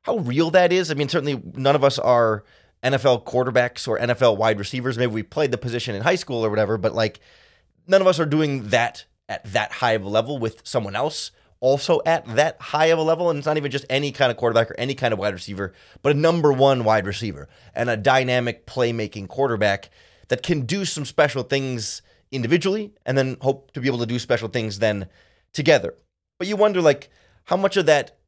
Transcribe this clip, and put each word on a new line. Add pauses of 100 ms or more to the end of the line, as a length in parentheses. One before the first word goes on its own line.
how
real
that
is.
I
mean,
certainly (140)
none
of
us
are (400)
N
F
L
quarterbacks
or
N
F
L
wide
receivers.
Maybe
we
played
the
position
in
high
school
or
whatever,
but,
like, (680)
none
of
us
are
doing
that (240)
at
that
high
of
a
level
with
someone
else (280)
also
at (100)
that
high
of
a
level.
And
it's
not
even
just
any
kind
of
quarterback
or
any
kind
of
wide
receiver, (280)
but
a
number
one
wide
receiver (260)
and
a
dynamic
playmaking
quarterback (380)
that
can
do
some
special
things (300)
individually (120)
and
then
hope
to
be
able
to
do
special
things
then (460)
together. (420)
But
you
wonder,
like, (360)
how
much
of
that